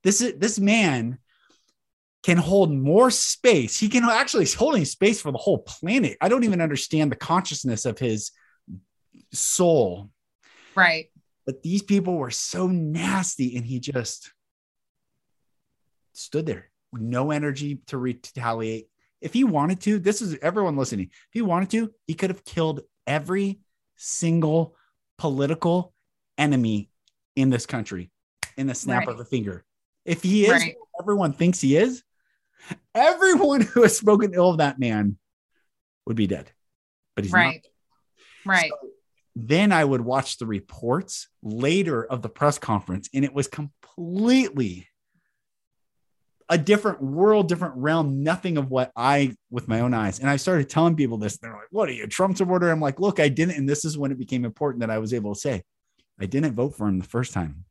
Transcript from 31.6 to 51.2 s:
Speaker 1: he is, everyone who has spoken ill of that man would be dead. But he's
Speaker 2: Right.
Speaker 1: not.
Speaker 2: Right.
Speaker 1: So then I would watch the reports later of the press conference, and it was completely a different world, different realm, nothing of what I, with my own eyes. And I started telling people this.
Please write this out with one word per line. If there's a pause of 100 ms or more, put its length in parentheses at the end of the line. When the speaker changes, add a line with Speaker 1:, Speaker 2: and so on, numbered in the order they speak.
Speaker 1:
he
is, (920)
everyone
who
has
spoken
ill
of
that
man (880)
would
be
dead. (640)
But
he's
Speaker 2:
Right. (840)
Speaker 1:
not.
Speaker 2:
Right.
Speaker 1:
So (480)
then
I
would
watch
the
reports (140)
later
of
the
press
conference,
and
it
was
completely (1600)
a
different
world,
different
realm,
nothing
of
what
I, (140)
with
my
own
eyes.
And
I
started
telling
people
this.